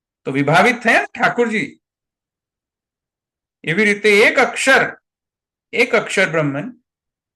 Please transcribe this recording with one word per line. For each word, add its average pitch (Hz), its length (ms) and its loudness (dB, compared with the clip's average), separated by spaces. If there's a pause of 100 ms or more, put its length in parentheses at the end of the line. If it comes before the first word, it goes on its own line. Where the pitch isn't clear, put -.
(240)
તો 139 60 -8
વિભાવિત 160 520 2
થયા 247 180 2
ને 415 60 -4
ઠાકુરજી. 226 760 -4 (1800)
એવી 180 200 -2
રીતે 202 340 2
એક 285 200 4
અક્ષર, - 580 0 (760)
એક 240 220 -2
અક્ષર 190 360 -2
બ્રહ્મન, 156 520 -4 (540)